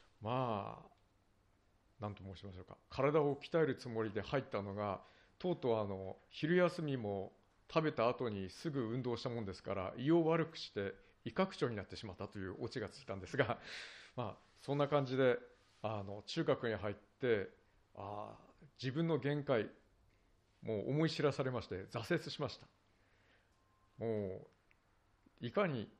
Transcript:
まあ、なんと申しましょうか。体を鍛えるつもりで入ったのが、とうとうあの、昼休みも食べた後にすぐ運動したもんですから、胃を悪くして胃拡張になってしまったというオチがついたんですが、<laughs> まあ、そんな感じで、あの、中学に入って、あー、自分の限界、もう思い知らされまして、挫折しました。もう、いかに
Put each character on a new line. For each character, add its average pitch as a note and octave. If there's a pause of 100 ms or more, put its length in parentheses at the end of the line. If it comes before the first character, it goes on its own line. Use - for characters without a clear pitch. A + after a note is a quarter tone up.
(200)
ま A2
あ、 - (1080)
な G#2
ん G2+
と F#2+
申 F#2+
し G2+
ま F#2+
し F2+
ょ F2+
う -
か。 G2 (140)
体 D3
を C#3+
鍛 -
え D#3
る B2+
つ -
も A2+
り G#2+
で G2+
入 C3+
っ -
た G2+
の G2
が、 G#2 (360)
と F3+
う -
と A#2
う A2
あ G#2
の、 F#2+ (140)
昼 E3
休 F3
み C#3
も G2+ (400)
食 D#3+
べ D3
た A#2
後 B2
に G2
す -
ぐ C#3
運 A#2
動 A#2+
し -
た C3
も A#2
ん G#2+
で F#2+
す -
か G2
ら、 F#2+
胃 C3
を E3+
悪 E3
く D#3+
し -
て G2 (300)
胃 A2+
拡 F#3+
張 C3+
に A2+
な G2
っ -
て F2+
し -
ま F#2
っ -
た G2+
と G#2
い F#2+
う -
オ A#2+
チ B2
が G2
つ -
い -
た G2+
ん F#2+
で F#2
す -
が、 B2 (280)
<laughs> -
ま A2+
あ、 - (140)
そ C#3
ん C#3+
な C#3+
感 C#3+
じ B2+
で、 B2+ (440)
あ G#2+
の、 G2+
中 E3
学 B2+
に A2
入 G2+
っ -
て、 - (440)
あ G#2 (260)
ー、 D3+ (140)
自 C3
分 E3
の D#3+
限 C#3+
界、 A#2 (920)
も G#2+
う -
思 D#3
い D#3
知 D#3+
ら C#3+
さ C#3+
れ C3
ま A#2
し -
て、 G2
挫 A#2
折 D3+
し -
ま C3
し -
た。 - (1300)
も G#2 (920)
う、 A#2+
い A#2+
か G3+
に A#2+